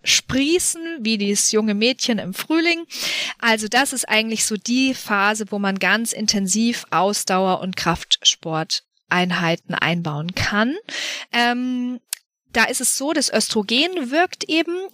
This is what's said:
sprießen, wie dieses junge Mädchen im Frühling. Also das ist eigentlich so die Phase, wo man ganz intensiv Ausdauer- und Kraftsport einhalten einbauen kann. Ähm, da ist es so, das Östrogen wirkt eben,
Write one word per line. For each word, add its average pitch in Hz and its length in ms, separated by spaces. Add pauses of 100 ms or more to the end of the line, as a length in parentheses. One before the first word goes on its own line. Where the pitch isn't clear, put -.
sprießen, 330 960
wie 220 180
dieses 202 360
junge 214 200
Mädchen 226 460
im 185 140
Frühling. 330 520 (540)
Also 220 300
das 262 240
ist 247 160
eigentlich 220 360
so 214 120
die 262 360
Phase, 208 560
wo 208 100
man 196 200
ganz 202 320
intensiv 214 800
Ausdauer- 190 680
und 185 160
Kraftsport - 1080 (240)
einhalten 175 640
einbauen 165 640
kann. 226 400 (560)
Ähm, 247 720 (520)
da 226 100
ist 247 180
es - 160
so, 285 160
das 302 180
Östrogen 240 800
wirkt 339 360
eben, 330 280 (200)